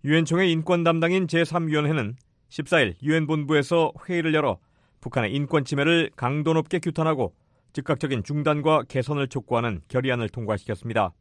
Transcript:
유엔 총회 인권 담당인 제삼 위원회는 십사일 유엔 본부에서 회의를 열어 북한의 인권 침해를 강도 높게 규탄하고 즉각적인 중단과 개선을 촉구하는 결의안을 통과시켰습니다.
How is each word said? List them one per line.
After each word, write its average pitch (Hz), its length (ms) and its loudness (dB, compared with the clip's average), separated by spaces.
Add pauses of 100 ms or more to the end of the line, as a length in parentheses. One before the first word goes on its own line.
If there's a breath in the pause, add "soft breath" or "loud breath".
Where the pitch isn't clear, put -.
유엔 156 200 4
총회 180 220 2
인권 165 360 2
담당인 170 440 2
제삼 165 400 0
위원회는 147 480 0 (320)
십사일 135 560 0
유엔 156 240 2
본부에서 151 640 2 (160)
회의를 160 260 0
열어 147 240 0 (440)
북한의 117 320 -4
인권 143 320 0
침해를 156 500 2
강도 147 380 -2
높게 160 260 0
규탄하고 156 540 -2 (400)
즉각적인 135 500 -2
중단과 147 680 0
개선을 139 380 -2
촉구하는 117 600 -4
결의안을 127 420 -2
통과시켰습니다. 107 920 -2